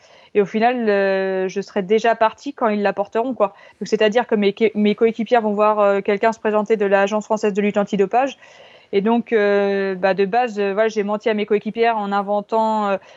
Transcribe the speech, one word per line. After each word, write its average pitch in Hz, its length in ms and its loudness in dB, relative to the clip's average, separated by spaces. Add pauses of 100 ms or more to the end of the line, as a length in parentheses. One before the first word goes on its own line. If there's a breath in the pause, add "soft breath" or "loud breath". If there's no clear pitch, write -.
(360 soft breath)
Et 208 60 4
au 196 40 0
final, 233 420 0
euh, 190 600 0
je 190 140 -6
serais 196 200 -6
déjà 220 320 2
partie 220 400 -2
quand 247 140 -2
ils 208 140 0
l'apporteront, 202 520 -2
quoi. 208 220 -2 (240 loud breath)
Donc, 196 80 -8
c'est-à-dire 214 400 2
que 240 80 -2
mes, 202 180 2 (220)
mes 208 180 2
coéquipières 226 480 0
vont 214 120 -2
voir, 214 260 2
euh, 202 220 2
quelqu'un 208 300 0
se 220 80 -12
présenter 214 380 0
de 202 80 0
l'Agence 196 400 0
française 214 280 -2
de 202 80 -2
lutte 202 160 0
antidopage. 208 600 0 (540 loud breath)
Et 202 100 0
donc, 226 320 0
euh, 202 600 0
bah, 190 180 0
de 196 120 0
base, 220 340 -2
euh, 196 140 0
voilà, 220 160 0
j'ai 220 140 -2
menti 208 260 -4
à 220 40 2
mes 208 120 -2
coéquipières 220 520 0
en 202 140 -4
inventant, 208 760 -2
euh, 196 80 0 (200 loud breath)